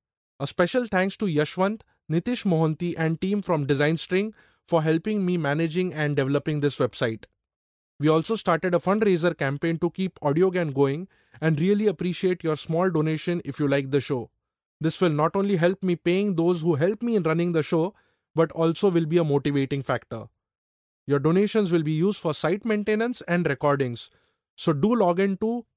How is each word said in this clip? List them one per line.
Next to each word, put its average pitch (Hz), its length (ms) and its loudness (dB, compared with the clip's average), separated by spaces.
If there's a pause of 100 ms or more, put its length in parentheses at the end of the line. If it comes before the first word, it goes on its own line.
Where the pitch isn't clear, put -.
(380)
A 139 80 -6
special 208 380 0
thanks 190 340 0
to 220 80 -2
Yashwant, 185 540 0 (320)
Nitish 233 320 -2
Mohanty, 165 540 0
and 160 200 0
team 196 220 -2
from 156 260 -2
Design 147 300 2
String 196 380 -4 (320)
for 165 160 2
helping 165 420 0
me 180 140 0
managing 160 560 -2
and 147 200 -2
developing 143 460 0
this 139 180 0
website. 117 460 -2 (760)
We 147 80 2
also 160 280 2
started 175 400 0
a - 20 4
fundraiser 180 580 2
campaign 151 420 -2
to 170 120 -2
keep - 320 -6
Audio 175 300 2
Gyan 170 200 -2
going 139 360 0 (320)
and 160 180 2
really 202 300 2
appreciate 180 560 -2
your 156 100 0
small 165 360 0
donation 156 540 -2
if 143 140 -8
you 147 80 0
like 139 240 0
the 139 100 2
show. 123 300 -6 (500)
This 156 200 -2
will 180 100 4
not 151 240 0
only 196 220 0
help 175 260 2
me 180 140 0
paying 190 400 0
those 170 240 2
who 160 160 0
help 190 260 0
me 233 140 0
in 180 80 0
running 170 300 0
the 156 100 2
show, 170 300 0 (420)
but 160 160 2
also 165 360 0
will 170 180 2
be 165 120 2
a 170 60 2
motivating 143 580 0
factor. 113 440 -6 (840)
Your 143 100 2
donations 185 540 2
will 165 100 4
be 156 80 -2
used 170 300 0
for 160 120 -2
site 170 320 -2
maintenance 220 580 -2
and 175 260 0
recordings. 139 600 0 (460)
So - 160 0
do 170 220 2
log 175 240 2
in 196 200 0
to 226 260 -4 (120)